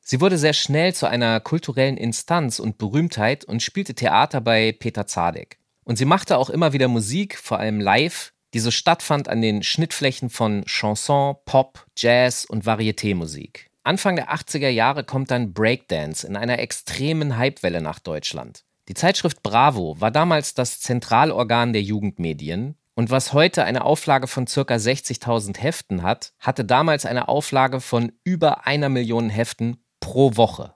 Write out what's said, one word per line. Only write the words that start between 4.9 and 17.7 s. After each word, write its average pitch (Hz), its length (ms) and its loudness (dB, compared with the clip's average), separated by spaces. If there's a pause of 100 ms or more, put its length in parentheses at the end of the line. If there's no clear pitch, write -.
Zadek. - 540 -4 (240)
Und 117 140 -4
sie 131 80 0
machte 175 320 2
auch 131 120 2
immer 156 240 2
wieder 131 140 2
Musik, 123 500 -2
vor - 220 -4
allem 107 200 -2
live, 110 540 2 (200)
die 117 60 0
so 113 120 0
stattfand 151 560 0
an 113 140 0
den 107 200 0
Schnittflächen 135 680 -2
von 107 360 -2
Chanson, 139 760 0
Pop, - 420 0 (120)
Jazz 123 480 2
und 107 200 -6
Varieté-Musik. 101 1000 -4 (160)
Anfang 185 320 0
der 143 160 -4
achtziger 139 380 -2
Jahre 127 340 2
kommt 135 280 -4
dann 120 220 -2
Breakdance 90 720 -2
in 98 120 -8
einer 117 220 0
extremen 147 760 -4
Hypewelle 95 440 0